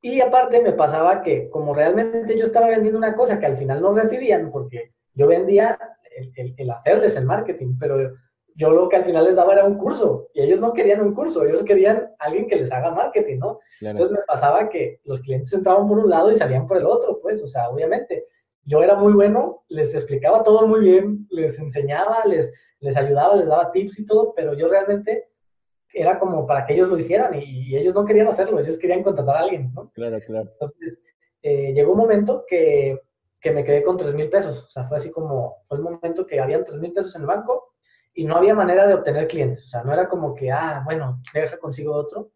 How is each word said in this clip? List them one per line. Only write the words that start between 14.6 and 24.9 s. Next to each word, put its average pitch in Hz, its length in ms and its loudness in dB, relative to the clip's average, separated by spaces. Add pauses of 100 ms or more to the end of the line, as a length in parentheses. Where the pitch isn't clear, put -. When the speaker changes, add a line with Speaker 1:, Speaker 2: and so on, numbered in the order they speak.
Speaker 1:
que 165 360 -6
los 131 180 -8
clientes 135 300 -6
entraban 190 360 2
por 208 100 2
un 208 120 2
lado 175 200 4
y 226 60 4
salían 131 320 0
por 190 80 0
el 160 100 0
otro, 233 340 0
pues, 214 220 -6
o 143 60 -12
sea, 120 200 -4
obviamente. - 580 -4 (400)
Yo 151 160 4
era 196 120 8
muy 202 180 6
bueno, 202 560 2
les 151 260 -2
explicaba 147 480 2
todo 220 240 6
muy 220 140 4
bien, 202 480 4
les 156 300 -4
enseñaba, 151 680 -2
les, 170 260 0 (300)
les 139 160 -4
ayudaba, 143 400 2
les 175 100 2
daba 165 240 2
tips 196 280 -4
y 214 80 -10
todo, 220 280 2
pero 151 200 -4
yo 160 140 -2
realmente 202 600 -2 (640)